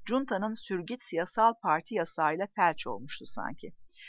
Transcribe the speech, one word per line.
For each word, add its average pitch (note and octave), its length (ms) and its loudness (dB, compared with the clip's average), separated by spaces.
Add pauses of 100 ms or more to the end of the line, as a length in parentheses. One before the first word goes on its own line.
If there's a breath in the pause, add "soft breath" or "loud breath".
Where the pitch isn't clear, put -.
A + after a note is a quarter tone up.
junta'nın A3 460 0
sürgüt G3+ 500 -6
siyasal A3 500 2 (100)
parti E3+ 320 2
yasağıyla E3 600 0
felç F3 320 4
olmuştu A#2+ 380 -8
sanki. - 480 -6 (360 loud breath)